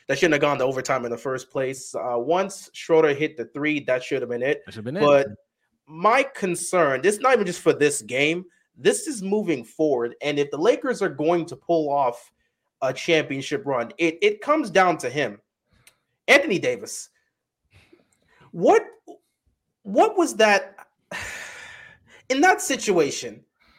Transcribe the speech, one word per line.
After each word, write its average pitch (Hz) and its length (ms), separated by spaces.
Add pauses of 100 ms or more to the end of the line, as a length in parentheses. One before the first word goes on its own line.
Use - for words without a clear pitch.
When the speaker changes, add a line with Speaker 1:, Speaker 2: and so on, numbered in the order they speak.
Speaker 1:
that 139 120
shouldn't 165 140
have 143 80
gone 143 180
to 127 60
overtime 131 380
in 117 80
the 117 60
first 131 320
place. 131 460
Uh, 120 220
once 180 560
Schroeder 160 400
hit 147 240
the 117 80
three, 147 360
that 127 220
should 135 180
have 117 80
been 120 140
it. 147 220
Speaker 2:
That 107 80
should 110 120
have 127 80
been 175 40
it. - 80
Speaker 1:
But 139 220 (600)
my 202 360
concern, 170 800
this 185 140
is 113 60
not 262 120
even 208 140
just 175 140
for 156 120
this 143 300
game, 147 420 (320)
this 147 300
is 226 160
moving 190 400
forward. 123 580
And 143 160
if 143 140
the 139 60
Lakers 233 440
are 185 80
going 156 380
to - 80
pull 156 340
off 139 420 (520)
a 131 100
championship 143 720
run, 120 320
it, 165 240
it 208 200
comes 285 280
down 180 300
to 127 100
him. 120 300 (880)
Anthony 240 320
Davis. 123 500 (1400)
What, 302 340 (1000)
what 339 340
was 277 180
that 202 400 (360)
<sighs> - 1160
in 269 120
that 381 200
situation? 165 800 (360)